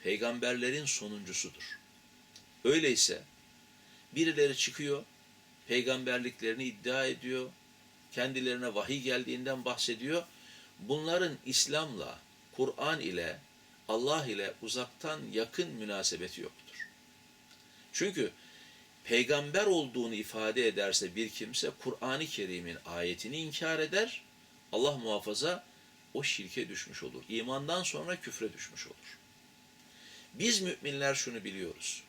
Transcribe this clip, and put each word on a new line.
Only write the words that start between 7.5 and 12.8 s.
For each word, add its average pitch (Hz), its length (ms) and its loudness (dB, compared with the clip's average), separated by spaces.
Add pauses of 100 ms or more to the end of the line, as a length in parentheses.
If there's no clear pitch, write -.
kendilerine 123 640 0
vahiy 131 260 0
geldiğinden 127 640 0
bahsediyor. 127 580 0 (560)
Bunların 156 680 2
İslam'la, 131 760 0 (360)
Kur'an 143 440 2